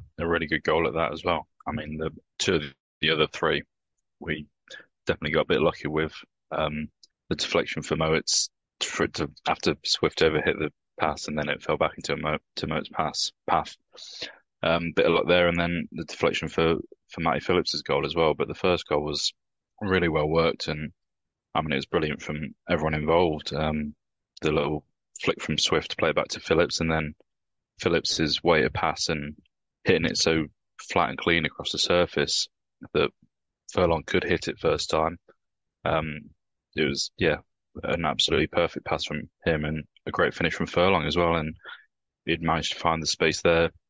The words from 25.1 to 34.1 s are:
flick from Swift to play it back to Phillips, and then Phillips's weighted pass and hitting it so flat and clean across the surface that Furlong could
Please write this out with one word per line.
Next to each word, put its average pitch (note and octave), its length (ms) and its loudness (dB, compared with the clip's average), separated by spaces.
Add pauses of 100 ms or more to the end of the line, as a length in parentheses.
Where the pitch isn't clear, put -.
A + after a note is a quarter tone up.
flick - 180 -2
from D2+ 180 -4
Swift - 320 0
to - 60 -10
play E2 140 2
it D2 60 -2
back D#2+ 120 0
to - 120 -8
Phillips, - 400 2
and D#2+ 100 0
then D#2+ 240 -2 (680)
Phillips's E2 600 0
weighted D#2+ 320 4
pass - 340 -2
and D2+ 280 -4 (480)
hitting E2+ 220 4
it - 120 -2
so D#2+ 280 2 (440)
flat E2+ 200 2
and - 80 -8
clean E2+ 260 2
across - 280 -6
the D#2 60 -4
surface - 720 2 (440)
that - 180 2 (640)
Furlong E2 320 2
could - 200 0